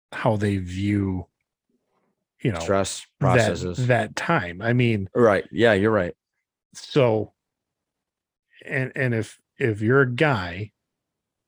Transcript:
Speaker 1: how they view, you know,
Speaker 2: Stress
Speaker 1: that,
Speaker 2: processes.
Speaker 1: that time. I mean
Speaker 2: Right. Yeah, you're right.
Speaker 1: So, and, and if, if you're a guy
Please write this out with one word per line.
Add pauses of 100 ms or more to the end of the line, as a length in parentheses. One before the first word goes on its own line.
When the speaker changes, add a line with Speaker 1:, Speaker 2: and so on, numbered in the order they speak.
(140)
Speaker 1:
how
they
view, (1120)
you
know,
Speaker 2:
Stress
Speaker 1:
that,
Speaker 2:
processes.
Speaker 1:
that
time.
I
mean
Speaker 2:
Right.
Yeah,
you're
right. (600)
Speaker 1:
So, (1300)
and,
and
if, (200)
if
you're
a
guy (760)